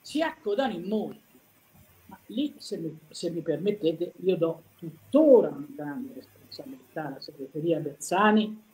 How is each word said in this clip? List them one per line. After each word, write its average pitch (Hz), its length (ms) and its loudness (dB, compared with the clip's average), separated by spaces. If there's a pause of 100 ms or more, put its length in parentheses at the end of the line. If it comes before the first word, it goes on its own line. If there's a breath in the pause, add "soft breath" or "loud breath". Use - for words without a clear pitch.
si - 220 -4
accodano 254 500 -2
in 175 120 -8
molti. 208 340 -4 (880)
Ma 196 200 -20
lì, 269 320 -4
se - 200 -10
mi, 160 180 -8 (120)
se - 220 -6
mi 165 100 -6
permettete, 165 720 -2 (100)
io 180 140 2
do 165 260 -2 (160)
tuttora 254 720 6
una 143 260 -10
grande 143 400 -10
responsabilità - 920 -14
alla 135 140 -10
segreteria 151 600 -4
Bersani 208 800 2 (120)